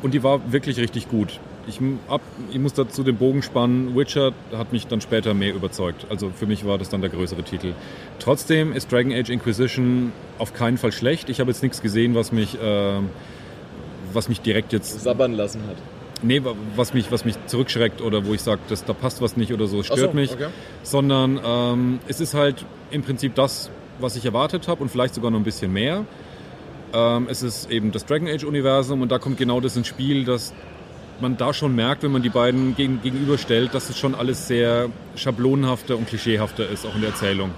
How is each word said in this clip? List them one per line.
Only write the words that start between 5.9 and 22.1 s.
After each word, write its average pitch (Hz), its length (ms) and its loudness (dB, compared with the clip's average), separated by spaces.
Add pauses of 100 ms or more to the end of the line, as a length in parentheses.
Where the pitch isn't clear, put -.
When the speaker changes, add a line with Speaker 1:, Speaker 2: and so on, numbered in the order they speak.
Speaker 1:
Also 98 180 -4
für 92 160 -6
mich 104 220 0
war 101 100 2
das 92 120 -4
dann 98 120 -2
der 95 80 0
größere 87 320 -4
Titel. 90 320 -4 (460)
Trotzdem 156 520 2
ist - 200 -4
Dragon 123 200 4
Age 117 200 0
Inquisition 123 800 2 (260)
auf 113 160 -4
keinen 120 240 2
Fall 117 140 2
schlecht. 139 380 0
Ich 123 100 -4
hab 127 80 4
jetzt 127 160 0
nichts 131 180 0
gesehen, 113 320 4
was 113 180 2
mich, 110 300 0
äh, 101 380 2 (1120)
was 110 160 0
mich 117 120 0
direkt 107 300 2
jetzt 107 300 -2
Speaker 2:
Sabbern 123 320 2
lassen 107 340 -2
hat. 92 100 -8 (460)
Speaker 1:
Nee, 127 200 4
wa-, 123 100 -2 (220)
was 117 180 0
mich, 120 180 0
was 120 140 0
mich 113 100 0 (120)
zurückschreckt 120 520 0
oder 104 280 0
wo 107 80 2
ich 101 60 -2
sag, 104 260 0
das, - 180 -4
da 120 80 -2
passt - 280 -4
was 120 160 0
nicht 120 160 0
oder 110 120 0
so, 101 140 0
es 101 100 -4
Speaker 2:
Ach 131 80 2
Speaker 1:
stört 139 140 4
Speaker 2:
so, 147 40 0
Speaker 1:
mich. 139 160 2
Speaker 2:
okay. 131 180 -6 (340)
Speaker 1:
Sondern, 139 600 4
ähm, 120 640 2
es 143 140 -4